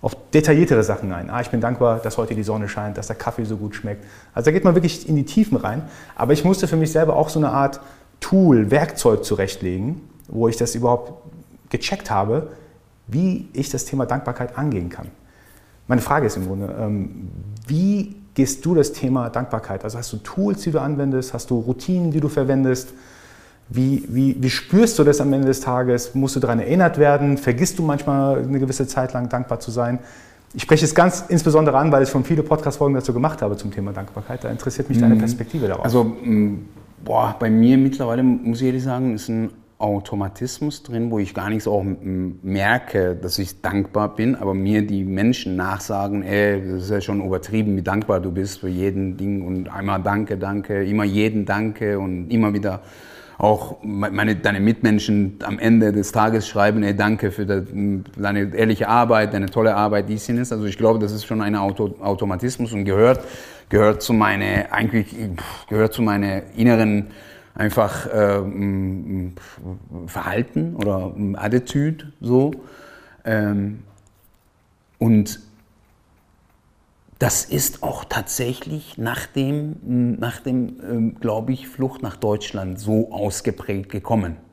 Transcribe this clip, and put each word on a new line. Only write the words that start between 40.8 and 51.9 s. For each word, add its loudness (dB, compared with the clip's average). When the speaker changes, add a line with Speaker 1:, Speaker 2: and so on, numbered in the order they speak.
Speaker 2:
drin, -4
wo 0
ich -4
gar -6
nicht -2
so -2
auch 0
m-, -6
merke, 0
dass -6
ich -8
dankbar -2
bin, 0
aber -2
mir 2
die -2
Menschen 0
nachsagen, -4
„Ey, 2
das -6
ist -6
ja 0
schon -4
übertrieben, -2
wie -2
dankbar 0
du -4
bist -4
für -6
jeden -2
Ding -4
und -4
einmal -4
danke, -2
danke, -4
immer 0
jeden 0
danke“ -2